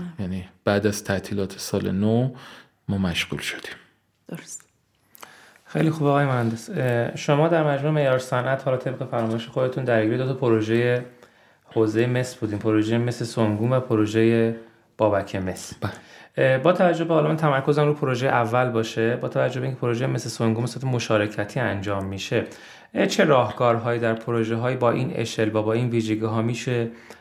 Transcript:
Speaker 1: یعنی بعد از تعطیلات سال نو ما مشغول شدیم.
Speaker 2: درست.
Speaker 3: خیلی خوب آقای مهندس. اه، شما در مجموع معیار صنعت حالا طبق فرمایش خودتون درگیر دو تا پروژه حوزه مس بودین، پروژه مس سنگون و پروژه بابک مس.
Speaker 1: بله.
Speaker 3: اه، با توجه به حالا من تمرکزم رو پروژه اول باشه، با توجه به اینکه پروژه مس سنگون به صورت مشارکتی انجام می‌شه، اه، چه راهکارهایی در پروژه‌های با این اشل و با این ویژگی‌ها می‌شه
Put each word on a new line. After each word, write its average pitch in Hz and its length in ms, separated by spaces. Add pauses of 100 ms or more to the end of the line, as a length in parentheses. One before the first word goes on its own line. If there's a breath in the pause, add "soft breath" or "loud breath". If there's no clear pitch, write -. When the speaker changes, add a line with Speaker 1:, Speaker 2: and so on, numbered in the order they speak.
(200)
Speaker 1:
یعنی 95 240 (220)
بعد 101 220
از 104 160
تعطیلات 98 540
سال 98 340
نو 110 380 (580 loud breath)
ما 98 100
مشغول 87 420
شدیم. - 360 (520)
Speaker 2:
درست. - 380 (1000 loud breath)
Speaker 3:
خیلی 156 240
خوب 156 180
آقای 143 180
مهندس. 117 500
اه، 120 400
شما 151 320
در 156 260
مجموع 143 180
معیار 135 280
صنعت 131 440
حالا 135 140
طبق 127 320
فرمایش 117 380
خودتون 131 360
درگیر 117 340
دو 131 100
تا 135 60
پروژه 120 720 (600 soft breath)
حوزه 110 400
مس 123 300
بودین، 104 240
پروژه 107 380
مس 120 260
سنگون 113 480
و 127 80
پروژه 113 760 (420 loud breath)
بابک 101 380
مس. 95 460
Speaker 1:
بله. 101 100 (460 loud breath)
Speaker 3:
اه، 131 200
با 165 160
توجه 175 300
به 165 100
حالا 151 160
من 160 80
تمرکزم 147 480
رو 147 80
پروژه 131 360
اول 123 400
باشه، 113 460
با 131 140
توجه 131 300
به 127 60
اینکه 131 160
پروژه 120 260
مس 131 200
سنگون 113 340
به 120 60
صورت 123 180
مشارکتی 110 720
انجام 98 460
می‌شه، 98 400 (480 loud breath)
اه، 202 140
چه 196 160
راهکارهایی 120 760
در 113 140
پروژه‌های 117 640
با 123 160
این 127 240
اشل 113 400
و 107 80
با 110 100
این 123 160
ویژگی‌ها 110 520
می‌شه 120 460 (340 loud breath)